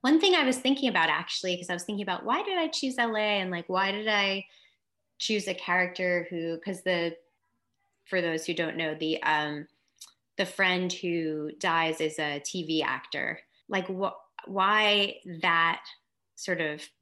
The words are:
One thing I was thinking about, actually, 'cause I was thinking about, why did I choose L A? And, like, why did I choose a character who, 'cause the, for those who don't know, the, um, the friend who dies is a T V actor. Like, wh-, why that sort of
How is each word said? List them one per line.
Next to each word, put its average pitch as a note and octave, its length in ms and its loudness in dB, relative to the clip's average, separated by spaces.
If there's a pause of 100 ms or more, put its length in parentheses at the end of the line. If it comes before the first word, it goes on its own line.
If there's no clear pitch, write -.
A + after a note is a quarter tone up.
One D4 180 6
thing F#4 160 6
I D#4 80 4
was B3+ 140 4
thinking C4+ 320 2
about, E3 200 4
actually, F3 480 -2
'cause F3 120 -12
I F#3 40 0
was F3 100 -4
thinking G3+ 200 -4
about, F#3+ 220 -4
why C#4+ 180 0
did G4 140 -2
I D#4+ 100 2
choose C4+ 300 -2
L A3+ 180 0
A? G#3+ 40 2
And, G3+ 320 0
like, E3+ 180 -6
why F#3+ 220 2
did G#3+ 160 -2
I G3 380 2 (720)
choose G3+ 280 0
a F#3+ 60 -2
character F3+ 760 0
who, E3 300 -4
'cause F#3 240 -6
the, E3+ 320 0 (880)
for F#3 160 0
those D#3+ 240 -2
who F3 80 -2
don't E3 240 -2
know, D#3 180 -2
the, D#3 280 -2
um, D3+ 440 0 (680)
the F#3+ 80 0
friend F3+ 480 0
who D#3 680 -2
dies E3 400 2
is D#3 200 -2
a D3 200 -2
T E3+ 260 -6
V D#3 180 0
actor. - 580 -4 (260)
Like, F#3 200 -2
wh-, F#3+ 280 -4 (300)
why G3+ 760 2 (220)
that E3 420 4 (520)
sort F3 260 -2
of D3+ 200 -2 (200)